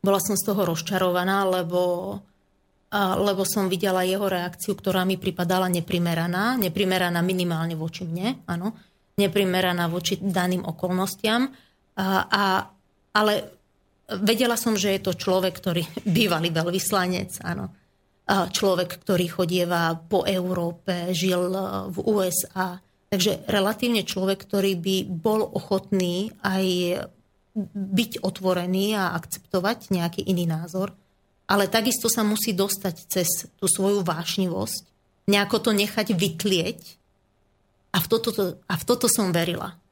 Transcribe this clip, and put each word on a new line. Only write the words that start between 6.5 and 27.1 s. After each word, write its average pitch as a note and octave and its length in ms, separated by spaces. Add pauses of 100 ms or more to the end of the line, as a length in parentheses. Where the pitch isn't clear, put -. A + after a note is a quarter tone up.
neprimeraná F3+ 640
minimálne F3 480
voči D#3+ 320
mne, F#3 400
áno, F3+ 320 (400)
neprimeraná F#3 720
voči F3 320
daným F3+ 400
okolnostiam, F#3+ 880 (480)
a, G3 80 (160)
a, G3+ 220 (760)
ale G#3+ 160 (880)
vedela A3+ 400
som, A3 160
že G3 160
je G3 80
to F#3+ 160
človek, F#3 400
ktorý, E3+ 320 (100)
<laughs> - 60
bývalý F3 480
veľvyslanec, F3+ 880
áno, - 320 (560)
a G3 240
človek, F#3 480
ktorý F3+ 320
chodieva E3+ 640
po F3 320
Európe, F3+ 880
žil, F3+ 320
e, F#3+ 160 (240)
v F3 160
U G#3+ 160
S F3+ 320
A. F#3 240 (320)
Takže F#3 380
relatívne G#3 560
človek, G3 400
ktorý G3 320
by F#3 220 (100)
bol G#3+ 400
ochotný F#3+ 960
aj F#3+ 240 (1120)